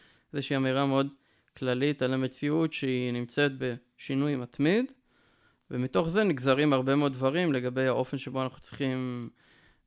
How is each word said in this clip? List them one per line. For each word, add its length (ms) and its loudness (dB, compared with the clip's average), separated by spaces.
איזושהי 220 -2
אמירה 300 2
מאוד... 220 2
כללית 440 0
על 120 2
המציאות 600 0
שהיא 400 -2
נמצאת 440 0
בשינוי 800 -4
מתמיד, 500 0
ומתוך 380 0
זה 140 2
נגזרים 500 4
הרבה 220 4
מאוד 180 2
דברים 400 0
לגבי 340 0
האופן 300 0
שבו 260 -4
אנחנו 160 -6
צריכים, 680 -6